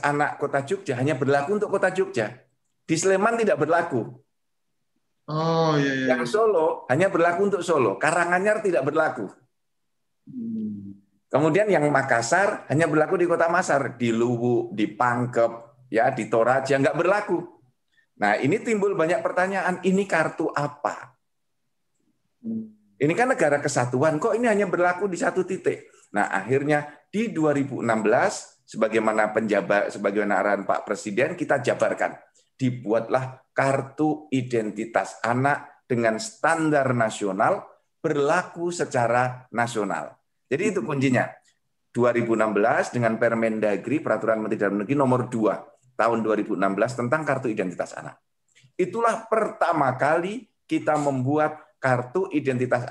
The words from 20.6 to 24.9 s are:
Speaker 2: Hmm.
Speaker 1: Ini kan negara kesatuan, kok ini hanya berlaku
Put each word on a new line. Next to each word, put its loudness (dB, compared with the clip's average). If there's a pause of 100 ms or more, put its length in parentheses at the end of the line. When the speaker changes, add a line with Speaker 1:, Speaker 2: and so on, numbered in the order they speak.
Speaker 2:
Hmm. -8 (240)
Speaker 1:
Ini 2
kan 0
negara 2
kesatuan, 0
kok 0
ini 0
hanya 2
berlaku 0